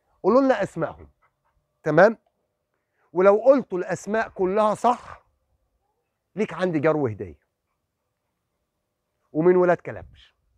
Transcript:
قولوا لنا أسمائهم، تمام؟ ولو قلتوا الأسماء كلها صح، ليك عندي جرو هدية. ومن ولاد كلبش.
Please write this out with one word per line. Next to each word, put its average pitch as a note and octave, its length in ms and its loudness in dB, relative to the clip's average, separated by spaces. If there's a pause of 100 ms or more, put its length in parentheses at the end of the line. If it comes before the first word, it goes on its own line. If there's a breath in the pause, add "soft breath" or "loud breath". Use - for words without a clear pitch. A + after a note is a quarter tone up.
(220)
قولوا A3+ 180 4
لنا B3+ 220 0
أسمائهم، G#2+ 460 -10 (720)
تمام؟ F3 360 4 (920)
ولو F#3+ 240 4
قلتوا A3+ 420 0
الأسماء G3 500 -6
كلها G3 460 -2
صح، - 480 -4 (1120)
ليك F#3+ 180 -6
عندي F3 240 -4
جرو D3+ 280 0
هدية. F#2+ 320 -10 (1900)
ومن F3 240 2
ولاد F3+ 200 2
كلبش. - 600 -18 (220)